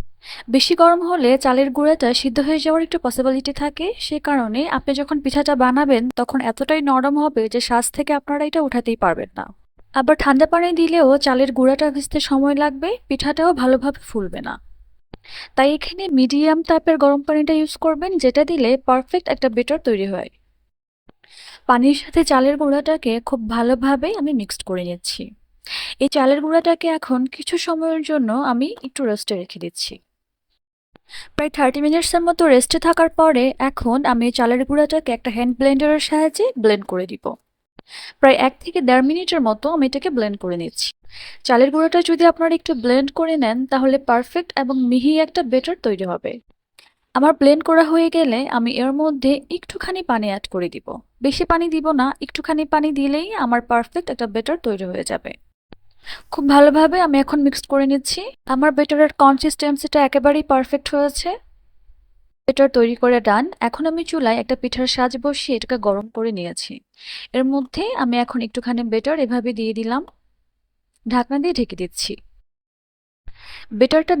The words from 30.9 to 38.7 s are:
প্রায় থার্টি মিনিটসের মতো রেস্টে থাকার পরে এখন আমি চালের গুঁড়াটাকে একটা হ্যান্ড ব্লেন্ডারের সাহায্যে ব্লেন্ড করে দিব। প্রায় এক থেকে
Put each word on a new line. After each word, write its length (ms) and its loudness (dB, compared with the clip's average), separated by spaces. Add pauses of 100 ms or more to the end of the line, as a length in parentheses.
প্রায় 220 -4
থার্টি 280 2
মিনিটসের 440 2
মতো 140 2 (100)
রেস্টে 340 4
থাকার 320 4
পরে 260 4 (260)
এখন 280 -2 (140)
আমি 140 0 (120)
চালের 300 2
গুঁড়াটাকে 480 0
একটা 200 -6
হ্যান্ড 200 0
ব্লেন্ডারের 520 2
সাহায্যে 380 0 (160)
ব্লেন্ড 300 2
করে 200 -4
দিব। 120 -12 (960)
প্রায় 160 8 (100)
এক 140 -4
থেকে 180 -8 (100)